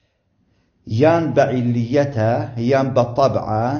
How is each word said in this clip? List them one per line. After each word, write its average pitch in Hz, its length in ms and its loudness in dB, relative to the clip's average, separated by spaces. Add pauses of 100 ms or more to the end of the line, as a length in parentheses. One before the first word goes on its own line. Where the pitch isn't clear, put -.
(880)
یان 160 380 2 (100)
بە 139 100 4 (100)
علیەتە، 120 1040 -2
یان 135 360 0
بە 123 100 4 (120)
طبعە، 117 500 0 (140)